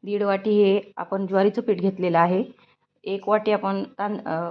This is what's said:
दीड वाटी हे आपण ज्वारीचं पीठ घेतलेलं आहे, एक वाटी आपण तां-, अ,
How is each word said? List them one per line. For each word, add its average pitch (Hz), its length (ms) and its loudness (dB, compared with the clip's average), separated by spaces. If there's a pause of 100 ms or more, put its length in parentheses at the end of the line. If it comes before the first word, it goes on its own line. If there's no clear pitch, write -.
दीड 202 200 -2
वाटी 196 260 0
हे 208 480 4
आपण 196 280 -4
ज्वारीचं 196 360 2
पीठ 214 160 0
घेतलेलं 180 420 0
आहे, 180 240 2 (600)
एक 196 260 -6
वाटी 214 220 2
आपण 196 320 -2
तां-, 208 360 -8
अ, 165 320 -6